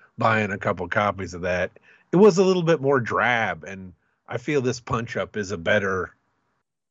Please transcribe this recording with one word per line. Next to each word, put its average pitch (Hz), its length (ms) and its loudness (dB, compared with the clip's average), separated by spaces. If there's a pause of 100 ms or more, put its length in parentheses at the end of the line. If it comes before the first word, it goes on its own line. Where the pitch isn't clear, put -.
(180)
buying 110 340 2
a 101 60 -6
couple 90 300 -4
copies 95 460 -2
of 85 80 -10
that, 90 280 -2 (420)
it 175 40 2
was 190 220 8
a 196 60 6
little 185 180 2
bit 160 200 2
more 135 180 2
drab, 104 640 -2
and 95 280 -14 (360)
I 117 100 -8
feel 147 220 -2
this 123 180 -2
punch-up 113 600 -6
is 98 140 -6
a 92 60 -6
better, 95 560 -2 (760)